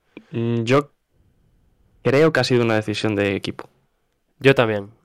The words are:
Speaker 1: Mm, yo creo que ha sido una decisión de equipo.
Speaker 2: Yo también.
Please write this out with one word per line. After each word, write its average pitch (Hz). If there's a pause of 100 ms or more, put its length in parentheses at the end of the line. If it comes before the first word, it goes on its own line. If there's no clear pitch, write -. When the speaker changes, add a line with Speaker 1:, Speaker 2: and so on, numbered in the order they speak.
(300)
Speaker 1:
Mm, 117
yo 135 (1080)
creo 147
que 131
ha 123
sido 123
una 113
decisión 107
de 101
equipo. - (720)
Speaker 2:
Yo 135
también. 107 (140)